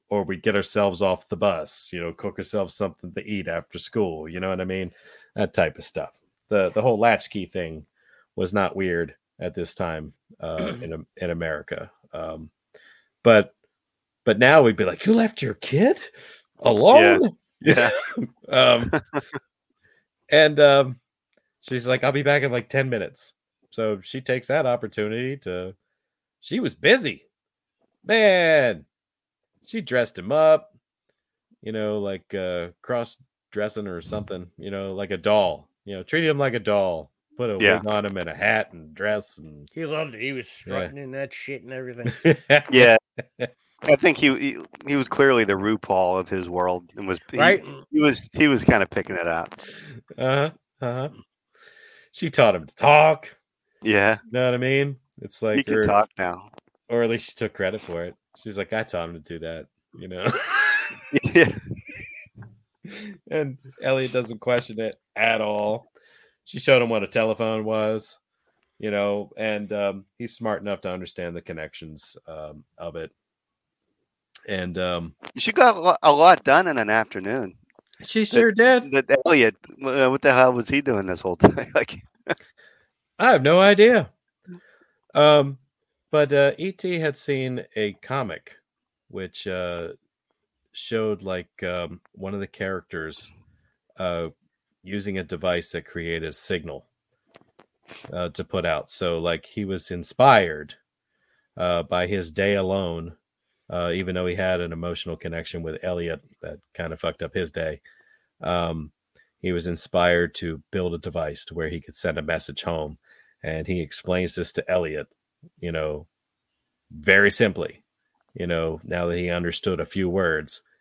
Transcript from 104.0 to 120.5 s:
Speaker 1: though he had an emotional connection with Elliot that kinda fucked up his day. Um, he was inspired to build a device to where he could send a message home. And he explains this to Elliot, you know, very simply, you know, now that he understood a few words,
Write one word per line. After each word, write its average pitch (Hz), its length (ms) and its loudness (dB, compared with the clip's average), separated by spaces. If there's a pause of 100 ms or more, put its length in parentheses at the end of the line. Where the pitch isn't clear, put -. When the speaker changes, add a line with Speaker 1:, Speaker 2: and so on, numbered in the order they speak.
Speaker 1:
though 90 100 -4
he 87 100 -4
had 92 260 -2
an 85 120 -8
emotional 82 440 -8
connection 82 440 -10
with 80 220 -10
Elliot 87 400 -6 (180)
that 78 180 -14 (140)
kinda 82 240 -10
fucked - 240 -8
up 82 120 -8
his 87 180 -6
day. 80 300 -8 (600)
Um, 82 500 -4 (480)
he 92 120 -4
was 87 160 -4
inspired 87 680 0
to 80 360 -10
build 90 220 -4
a 82 40 -8
device 78 480 -8
to - 80 -18
where 80 160 -6
he 80 120 -10
could - 160 -20
send 82 200 -4
a 82 40 -4
message 76 420 -8
home. 80 340 -6 (460)
And 80 240 -6
he 90 140 -4
explains 90 540 -4
this 90 180 -8
to - 180 -6
Elliot, 80 360 -4 (520)
you 85 120 -8
know, 78 360 -6 (840)
very 101 400 4
simply, 95 520 -2 (520)
you 90 100 -8
know, 82 380 -4
now 87 240 -4
that 87 100 -4
he 87 140 -4
understood 87 480 -4
a 80 60 -6
few 95 240 -4
words, 82 520 -2 (200)